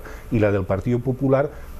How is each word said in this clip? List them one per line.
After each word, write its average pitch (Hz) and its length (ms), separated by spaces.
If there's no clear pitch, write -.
y 117 80
la 104 120
del 98 120
Partido 101 360
Popular, 131 520